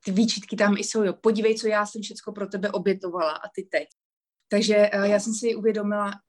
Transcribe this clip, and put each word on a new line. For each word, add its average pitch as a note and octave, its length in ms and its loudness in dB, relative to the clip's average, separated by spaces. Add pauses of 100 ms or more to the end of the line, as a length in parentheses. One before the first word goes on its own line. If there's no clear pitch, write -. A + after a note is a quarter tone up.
ty G3 80 -2
výčitky G#3 440 0
tam G3+ 200 4
i G3+ 80 -4
jsou, A3 180 -2
jo. F3+ 180 0
"Podívej, A3 380 2
co A3 100 -2
já G#3 180 0
jsem G#3+ 160 -12
všecko G#3+ 300 -12
pro G3+ 140 -8
tebe G3 240 -4
obětovala F3+ 640 -2
a - 220 -10
ty F#3+ 80 -8
teď." D#3 260 -4 (600)
Takže, G#3 280 2 (160)
eh, G3+ 160 0
já G#3 120 4
jsem A3 140 -6
si A#3 200 -2
uvědomila G#3 580 -2 (160)